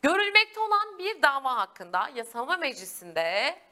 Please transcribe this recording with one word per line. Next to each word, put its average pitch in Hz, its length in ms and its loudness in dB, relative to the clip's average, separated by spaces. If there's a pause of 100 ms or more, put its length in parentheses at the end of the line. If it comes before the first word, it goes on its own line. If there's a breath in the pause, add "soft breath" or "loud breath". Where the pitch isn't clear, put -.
Görülmekte 403 580 4
olan 415 380 0
bir 370 240 -4
dava 269 360 2
hakkında 185 580 -2
yasama 240 420 -4
meclisinde 185 1000 -2 (120)